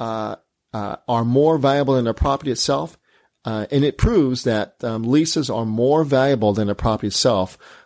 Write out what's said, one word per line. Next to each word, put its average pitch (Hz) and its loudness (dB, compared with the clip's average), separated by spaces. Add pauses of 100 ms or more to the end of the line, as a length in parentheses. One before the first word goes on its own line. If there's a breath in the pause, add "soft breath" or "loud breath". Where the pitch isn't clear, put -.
uh, 110 -8 (360)
uh, 104 -6 (100)
are 117 0
more 147 4
valuable 139 2
than 123 0
the 113 -2
property 139 -2
itself, 143 -4 (460)
uh, 110 -4
and 143 2
it 143 -2
proves 147 2
that, 110 -2
um, 113 -4
leases 143 0
are 113 -4
more 123 2
valuable 131 2
than 104 0
the 101 0
property 107 -2
itself, 98 0 (280 loud breath)